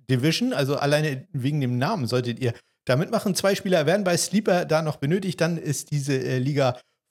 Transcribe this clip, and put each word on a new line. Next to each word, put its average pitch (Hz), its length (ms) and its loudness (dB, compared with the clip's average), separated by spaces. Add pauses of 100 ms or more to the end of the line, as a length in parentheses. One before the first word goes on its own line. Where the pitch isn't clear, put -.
Division. 160 440 2
Also 135 240 0
alleine 147 560 0
wegen 143 260 -2
dem 123 180 0
Namen 143 300 -2
solltet 120 320 -2
ihr 120 140 0 (320)
da 127 100 2
mitmachen. 196 400 0
Zwei 196 200 2
Spieler 180 300 0
werden 190 200 2
bei 175 100 2
Sleeper 185 480 0
da 156 180 0
noch 151 140 -4
benötigt. 180 460 -2
Dann 165 160 0
ist - 340 -6
diese, 143 220 -2
äh, 131 240 0
Liga 135 420 0 (320)